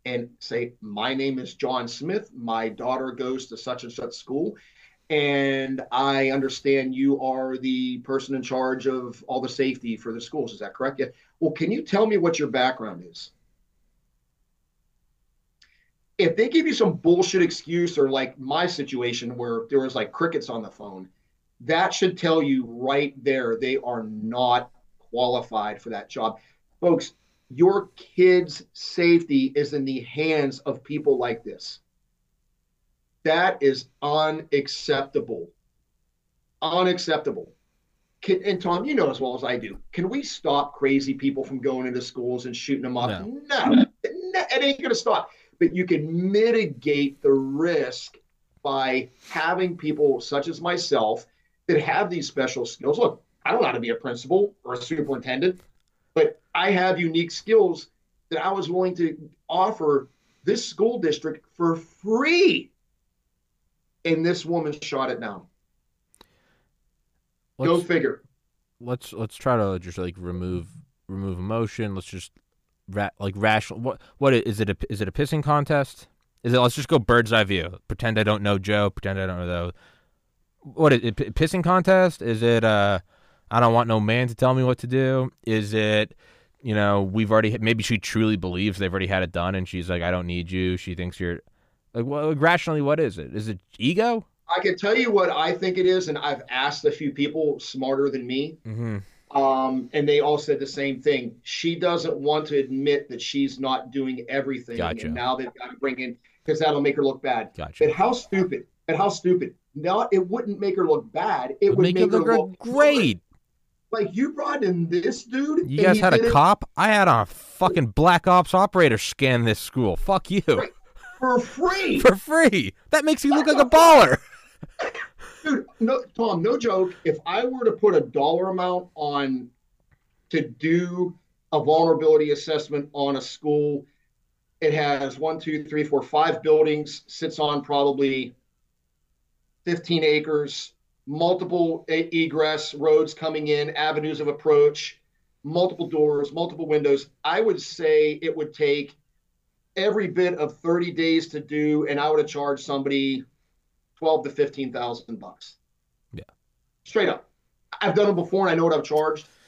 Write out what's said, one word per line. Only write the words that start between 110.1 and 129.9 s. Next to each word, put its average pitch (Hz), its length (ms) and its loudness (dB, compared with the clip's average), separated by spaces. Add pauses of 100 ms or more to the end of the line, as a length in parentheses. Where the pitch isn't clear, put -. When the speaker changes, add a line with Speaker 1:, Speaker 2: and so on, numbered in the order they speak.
Speaker 1:
it 185 160 4
wouldn't 208 320 -6
make 196 160 -2
her 175 100 2
look - 260 0
bad. 185 380 -2
It - 100 -12
Speaker 2:
It 196 100 6
would - 80 2
Speaker 1:
would - 40 6
Speaker 2:
make 180 140 4
Speaker 1:
make 220 160 4
Speaker 2:
her 220 60 4
Speaker 1:
her 226 180 4
Speaker 2:
look 190 140 0
Speaker 1:
look - 100 -18
Speaker 2:
great. 247 600 4 (680)
Speaker 1:
good. 220 140 -4
Like, 180 100 -6
you 285 180 -2
brought 285 300 -4
in 175 260 0
this 175 360 -2
dude, 285 440 -2
Speaker 2:
You 143 100 -2
Speaker 1:
and 190 100 6
Speaker 2:
guys 180 80 6
Speaker 1:
he 214 60 0
Speaker 2:
had 185 120 6
a - 40 6
Speaker 1:
did - 80 2
it - 60 2
Speaker 2:
cop? 165 440 4
I 180 100 2
had 208 220 4
a 113 180 4
fucking 180 600 0
Black 170 400 4
Ops 180 260 6
operator 180 420 6
scan 123 480 0
this 110 140 2
school. 104 380 0
Fuck - 340 0
you. 190 160 0
Speaker 1:
Right. - 240 2 (480)
For 254 220 2
free. 359 580 -2
Speaker 2:
For - 160 6
free. 202 600 2 (160)
That 302 140 2
makes 311 200 2
you 285 100 4
look 302 140 2
like 285 100 6
a 269 100 6
Speaker 1:
<laughs> - 0 -
Speaker 2:
baller. 302 500 10 (1300)
Speaker 1:
Dude, 285 220 0 (140)
no, 247 220 2 (120)
Tom, 202 280 0
no 233 160 2
joke. 190 360 0 (100)
If 151 200 0
I 202 200 -2
were 254 200 -4
to 220 80 4
put 202 220 4
a 151 60 4
dollar 160 500 0
amount 180 440 -2
on 139 540 -2 (800)